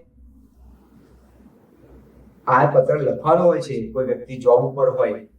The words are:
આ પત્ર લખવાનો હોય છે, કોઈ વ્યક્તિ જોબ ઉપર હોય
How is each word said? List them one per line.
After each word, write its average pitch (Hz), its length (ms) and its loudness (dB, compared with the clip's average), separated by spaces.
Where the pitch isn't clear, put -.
આ - 200 2
પત્ર - 320 2
લખવાનો 147 440 0
હોય 160 180 2
છે, 113 320 -10
કોઈ 131 120 -4
વ્યક્તિ 127 320 -6
જોબ 120 280 4
ઉપર 135 260 0
હોય 113 240 -2